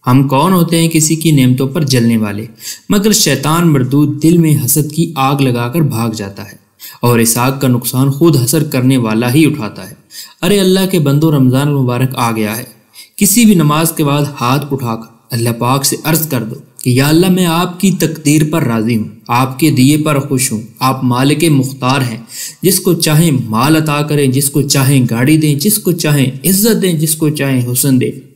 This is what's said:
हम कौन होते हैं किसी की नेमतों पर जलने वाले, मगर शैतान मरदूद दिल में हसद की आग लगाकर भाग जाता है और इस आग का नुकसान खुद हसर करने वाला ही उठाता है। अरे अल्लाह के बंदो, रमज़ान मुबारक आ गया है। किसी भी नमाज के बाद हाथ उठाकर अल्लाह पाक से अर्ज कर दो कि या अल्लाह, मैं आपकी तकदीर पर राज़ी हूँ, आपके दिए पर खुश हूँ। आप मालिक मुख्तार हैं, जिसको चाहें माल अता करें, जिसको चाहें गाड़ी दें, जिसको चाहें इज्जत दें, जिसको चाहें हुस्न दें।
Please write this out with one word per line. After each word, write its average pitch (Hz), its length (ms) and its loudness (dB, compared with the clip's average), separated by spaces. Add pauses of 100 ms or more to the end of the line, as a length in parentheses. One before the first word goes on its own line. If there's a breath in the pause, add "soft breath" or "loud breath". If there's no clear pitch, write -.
हम 131 220 4
कौन 143 260 0
होते 170 240 2
हैं 165 140 2
किसी 160 260 0
की 160 160 0
नेमतों 131 360 2
पर 165 180 -2
जलने 117 320 2
वाले, 107 300 -6 (420 loud breath)
मगर 208 240 2
शैतान 160 540 0
मरदूद 139 500 0
दिल 165 200 4
में 156 160 4
हसद 147 380 -2
की 165 260 -2
आग 139 220 0
लगाकर 123 440 -2
भाग 113 300 -2
जाता 104 280 -10
है - 160 -18 (440 loud breath)
और 120 180 2
इस 113 180 0
आग 135 220 0
का 131 100 0
नुकसान 127 420 0
खुद 160 240 4
हसर 151 320 0
करने 131 300 0
वाला 110 320 -2
ही 156 160 4
उठाता 101 360 -4
है। 101 140 -18 (460 loud breath)
अरे 196 160 2
अल्लाह 185 280 2
के 185 140 0
बंदो, 143 300 2
रमज़ान 135 400 2
मुबारक 127 460 -2
आ 117 160 -2
गया 110 220 -4
है। 120 120 -10 (520 loud breath)
किसी 226 260 2
भी 214 120 6
नमाज 156 360 2
के 160 120 -2
बाद 143 320 -2
हाथ 139 360 -2
उठाकर 120 420 -8 (180)
अल्लाह 117 220 -2
पाक 123 300 -2
से - 120 -2 (100)
अर्ज 156 200 0
कर 143 160 -4
दो - 200 -12 (160)
कि 123 200 0
या 139 100 2
अल्लाह, 170 220 4
मैं 180 160 2
आपकी 180 480 0
तकदीर 156 560 0
पर 160 140 0
राज़ी 117 300 -2
हूँ, - 360 -6
आपके 127 420 0
दिए 131 260 4
पर 151 240 0
खुश 131 300 -4
हूँ। 107 80 -6 (220)
आप 131 220 0
मालिक 139 460 0
मुख्तार 131 520 0
हैं, 113 240 -8 (380 loud breath)
जिसको 185 320 2
चाहें 147 520 2
माल 127 280 2
अता 156 280 -2
करें, 147 280 0
जिसको 143 320 -2
चाहें 135 420 2
गाड़ी 127 320 2
दें, 151 200 0
जिसको 208 360 0
चाहें 143 500 -2
इज्जत 202 320 2
दें, 175 220 0
जिसको 156 340 -2
चाहें 139 340 -2
हुस्न 127 320 0
दें। 123 140 -2 (240)